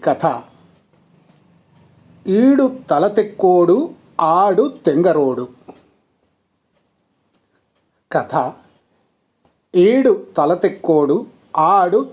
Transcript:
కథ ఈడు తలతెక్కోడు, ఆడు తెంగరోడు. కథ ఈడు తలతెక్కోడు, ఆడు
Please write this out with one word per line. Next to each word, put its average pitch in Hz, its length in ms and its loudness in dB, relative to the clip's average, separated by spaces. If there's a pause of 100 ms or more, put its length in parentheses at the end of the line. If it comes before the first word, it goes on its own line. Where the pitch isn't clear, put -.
కథ 143 360 -2 (1900)
ఈడు 262 520 2 (120)
తలతెక్కోడు, 190 1000 0 (300)
ఆడు 180 540 0 (120)
తెంగరోడు. 143 600 0 (2750)
కథ 131 400 -4 (1200)
ఈడు 220 520 2 (100)
తలతెక్కోడు, 160 920 0 (300)
ఆడు 190 560 0